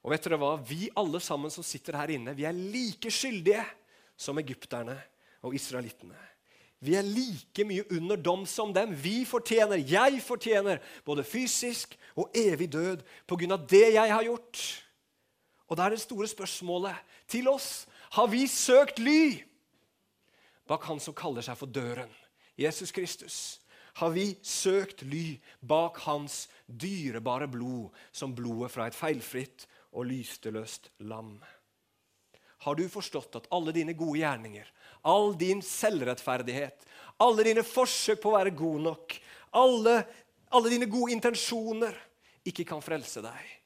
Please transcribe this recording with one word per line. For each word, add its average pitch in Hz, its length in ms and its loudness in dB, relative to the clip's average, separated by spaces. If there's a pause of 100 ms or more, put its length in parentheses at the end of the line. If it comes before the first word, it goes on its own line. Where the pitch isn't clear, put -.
Og 131 80 -2
vet 156 100 -4
dere 165 160 0
hva? 143 140 0 (100)
Vi 156 320 -8
alle 175 240 -2
sammen 156 320 -6
som 170 160 -12
sitter 147 320 -8
her 151 160 -4
inne, 123 220 -8
vi 147 100 -4
er 175 80 -4
like 214 560 -6
skyldige 208 480 2 (560)
som 143 240 -6
egypterne 127 560 -8 (480)
og 131 140 -6
israelittene. 113 580 -10 (640)
Vi 143 160 0
er 196 80 2
like 208 640 -2
mye 202 180 -4 (140)
under 180 240 -2
dom 180 260 0
som 214 240 -4
dem. 196 300 2
Vi 220 260 -2
fortjener, 220 540 2
jeg 220 420 6
fortjener, 202 540 0 (260)
både 147 220 -2
fysisk 240 720 -4 (160)
og 202 240 -2
evig 180 340 2
død 165 320 -2 (240)
på 175 140 -2
grunn 180 160 0
av 151 100 -8
det 220 300 10
jeg 214 160 6
har 220 140 2
gjort. - 340 -6 (1040)
Og 165 80 -4
da 180 120 2
er 214 80 2
det 214 100 -8
store 214 240 -6
spørsmålet 180 880 -6 (100)
til 254 220 0
oss: - 380 -4 (260)
har 226 180 6
vi 254 160 4
søkt 269 540 6
ly 294 400 6 (1300)
bak 151 160 -2
han 156 180 -6
som 156 140 -12
kaller 123 260 -6
seg 123 140 -10
for 135 100 -12
døren, 120 460 -8 (420)
Jesus 156 400 -4
Kristus? - 600 -10 (400)
Har 165 160 0
vi 190 320 -2
søkt - 560 -2
ly 147 400 -6 (180)
bak 160 460 0
hans 147 400 -6 (240)
dyrebare 131 800 -4
blod, 123 400 -8 (240)
som 131 240 -8
blodet 120 340 -6
fra 117 140 -4
et 117 100 -8
feilfritt 131 680 -6 (320)
og 123 140 -6
lysteløst 110 800 -10 (180)
lam? 110 300 -14 (1200)
Har 143 140 -2
du 170 140 -2
forstått - 480 -10
at - 160 -14
alle 160 200 -2
dine 165 240 -2
gode 156 220 -2
gjerninger, 113 460 -4 (420)
all 208 300 4
din 185 240 2
selvrettferdighet, 127 1200 -2 (360)
alle 220 240 6
dine 226 180 4
forsøk 226 580 0
på 208 100 2
å 214 40 6
være 190 220 4
god 156 240 -2
nok, 160 320 -6 (420)
alle, 240 380 6 (560)
alle 233 240 6
dine 240 160 0
gode 240 240 0
intensjoner 226 800 -2 (560)
ikke 175 180 -6
kan 151 160 -8
frelse 135 400 -8
deg? - 280 -14 (140)